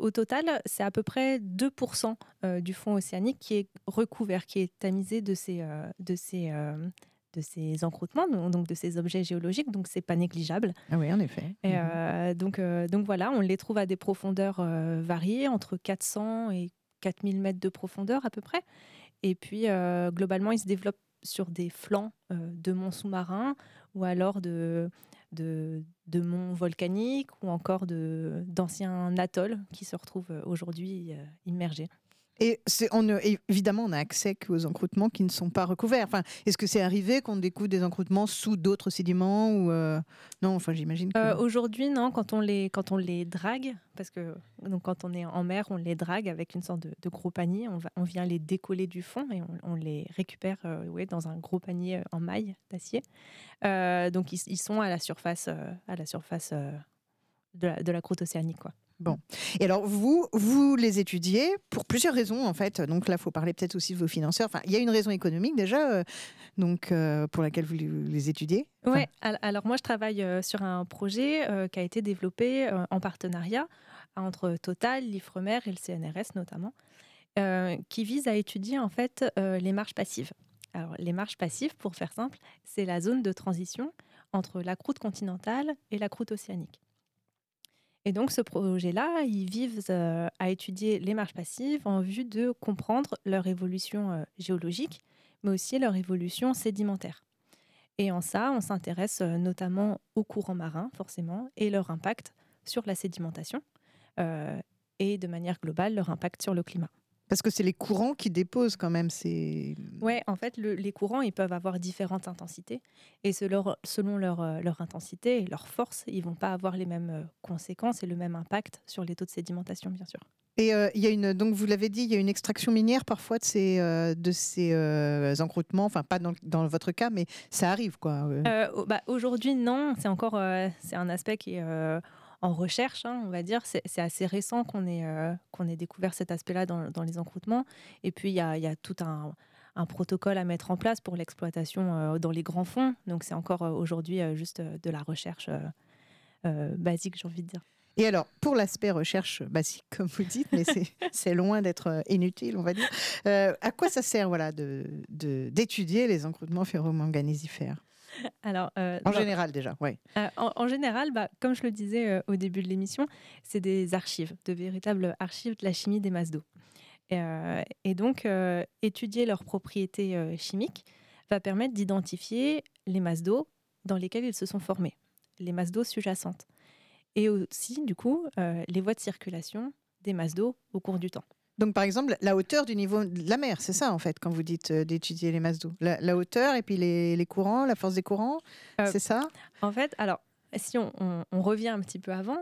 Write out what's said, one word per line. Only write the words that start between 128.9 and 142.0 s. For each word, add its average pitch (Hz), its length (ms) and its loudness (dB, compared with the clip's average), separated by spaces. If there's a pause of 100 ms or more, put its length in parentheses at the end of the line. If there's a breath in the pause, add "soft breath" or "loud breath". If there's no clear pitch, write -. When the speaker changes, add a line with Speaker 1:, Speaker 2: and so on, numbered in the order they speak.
Speaker 1:
aujourd'hui, 247 480 2
non. 262 440 2
C'est 214 100 0
encore, 214 260 0
euh, 185 360 2 (100)
c'est - 160 -8
un 175 140 0
aspect 196 260 -2
qui 180 200 -8
est, 175 60 -4
euh, 160 380 0 (400 loud breath)
en 180 140 2
recherche, 185 500 -2
hein, 240 220 -4
on 185 40 -6
va 175 120 -2
dire. 220 240 -2
C'est, - 180 -2
c'est - 160 -6
assez 170 240 -2
récent 202 380 0
qu'on 202 240 -4
ait, 170 180 -2
euh, 160 300 -2 (160)
qu'on 180 160 -4
ait 165 80 -2
découvert 175 400 -4
cet - 160 -4
aspect-là 180 360 -2
dans, 170 220 -2
dans 165 140 -6
les 165 160 -4
encroûtements. 214 460 -2 (400 loud breath)
Et 185 80 -2
puis, - 180 -4
il 190 40 0
y 180 60 2
a, 160 160 0
il 160 60 -2
y 160 60 0
a 156 80 -4
tout - 240 -10
un, 151 340 -6 (400 soft breath)
un 175 120 -2
protocole 190 520 0
à 180 60 0
mettre 175 260 -2
en 180 60 0
place 226 240 0
pour 180 160 -6
l'exploitation, 170 800 -2
euh, 156 260 2